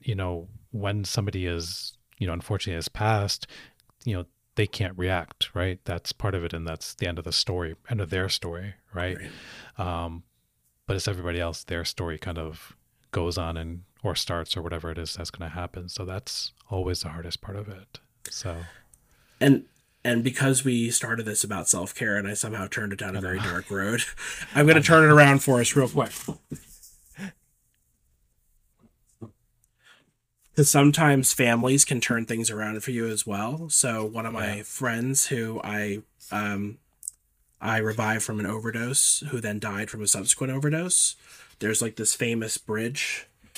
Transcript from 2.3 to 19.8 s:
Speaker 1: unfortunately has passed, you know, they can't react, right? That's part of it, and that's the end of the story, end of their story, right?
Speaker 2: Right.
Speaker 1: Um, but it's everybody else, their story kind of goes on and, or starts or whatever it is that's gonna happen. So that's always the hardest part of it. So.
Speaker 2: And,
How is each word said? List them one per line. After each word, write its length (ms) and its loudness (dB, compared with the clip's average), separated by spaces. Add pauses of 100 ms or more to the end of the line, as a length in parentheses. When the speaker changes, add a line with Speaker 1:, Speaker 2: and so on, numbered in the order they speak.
Speaker 1:
unfortunately 440 -4
has 120 -6
passed, 560 0 (600)
you 100 -2
know, 100 -4 (300)
they 100 2
can't 320 -4
react, 560 -2
right? 320 -2
That's 260 -6
part 220 -2
of 100 -2
it, 80 -4
and 160 -6
that's 280 -10
the 100 -4
end 140 -2
of 60 -8
the 60 -6
story, 440 -2 (160)
end 100 -2
of 80 -4
their 200 0
story, 440 -6 (180)
right? 280 -4 (580)
Speaker 2:
Right. 80 -4 (180)
Speaker 1:
Um, 200 -10 (640)
but 80 -2
it's 120 -4
everybody 320 -4
else, 240 -6
their 220 -6
story 320 -6
kind 220 -8
of 360 -12 (360)
goes 260 -2
on 180 -4
and, 280 -8 (180)
or 140 -2
starts 420 -4
or 60 -6
whatever 260 -6
it 80 -8
is 160 -8
that's 160 -10
gonna 220 -12
happen. 380 -10
So 160 -8
that's 480 -8 (180)
always 300 -2
the 80 -6
hardest 320 -10
part 160 -10
of 120 -10
it. 300 -18 (320)
So. 260 -8 (840)
Speaker 2:
And, 260 6 (380)